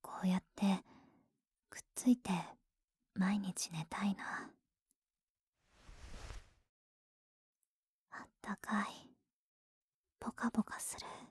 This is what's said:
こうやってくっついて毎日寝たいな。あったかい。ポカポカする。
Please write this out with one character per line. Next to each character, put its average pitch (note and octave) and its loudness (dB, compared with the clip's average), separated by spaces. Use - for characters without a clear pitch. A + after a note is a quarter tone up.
こ - -12
う - 6
や F#3 6
っ - -2
て G3 4
く - -14
っ - -16
つ - 2
い B3 10
て - -6
毎 G3 4
日 F#3+ -2
寝 D#3+ -4
た G3+ 0
い G3 4
な。 - -6
あ - -10
っ - -14
た G3+ -4
か - 0
い。 - -10
ポ - -6
カ - 2
ポ G#3+ 2
カ - -4
す - -6
る。 - -12